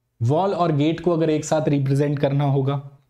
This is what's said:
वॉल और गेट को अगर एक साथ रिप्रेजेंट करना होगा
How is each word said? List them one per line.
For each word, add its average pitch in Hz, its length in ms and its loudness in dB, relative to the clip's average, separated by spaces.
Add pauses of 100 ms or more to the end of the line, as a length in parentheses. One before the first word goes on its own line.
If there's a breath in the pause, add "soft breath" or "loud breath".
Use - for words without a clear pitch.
(220)
वॉल 165 320 0
और 165 220 0
गेट 156 240 0
को 180 120 0
अगर 160 180 2
एक 151 160 0
साथ 156 240 0
रिप्रेजेंट 143 500 0
करना 143 260 0
होगा 139 360 0 (280)